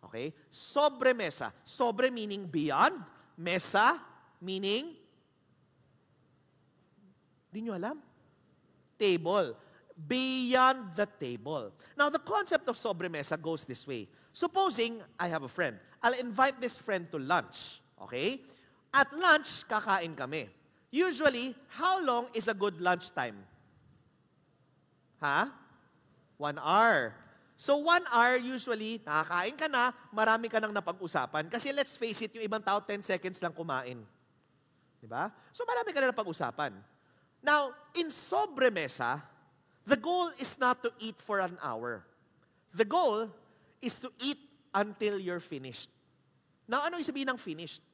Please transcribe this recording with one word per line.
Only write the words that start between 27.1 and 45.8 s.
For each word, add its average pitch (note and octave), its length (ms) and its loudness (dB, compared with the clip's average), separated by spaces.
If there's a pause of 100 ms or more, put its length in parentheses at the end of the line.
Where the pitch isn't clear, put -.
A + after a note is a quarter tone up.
So, - 320 2
one E4+ 240 6
hour, A#3+ 320 6
usually, A#3 640 -4
nakakain F3 500 0
ka D#4 140 -2
na, B3 240 2 (160)
marami A3 400 2
ka A3+ 80 0
nang G#3+ 160 -2
napag-usapan. E3+ 800 -2
Kasi B3 160 -2
let's C#4 240 0
face A3+ 320 -4
it, - 80 -8
yung A3+ 160 -8
ibang G#3+ 160 -2
tao, G3+ 160 2
ten G3+ 240 -6
seconds F#3 320 -2
lang E3+ 160 -4
kumain. C3 480 -6 (960)
Di - 80 -20
ba? B2 240 -2 (240)
So, - 160 -10
marami A#4 240 0
ka C#4 80 2
na C4 80 4
napag-usapan. D#3+ 640 -2 (720)
Now, C#4+ 320 2 (160)
in E4+ 160 -2
sobremesa, G#3 1120 0 (640)
the A#3+ 100 6
goal E4+ 460 0
is - 160 -6
not B3+ 240 2
to A#3 160 -2
eat A3 240 -10
for G3+ 180 -2
an F3+ 220 -2
hour. A#2 420 -6 (680)
The G#3 140 2
goal A3+ 420 2 (540)
is A#3+ 180 -4
to - 80 -10 (100)
eat C#4+ 220 -4 (320)
until G#3 480 0
you're F3+ 220 -6
finished. C3 500 -12 (720)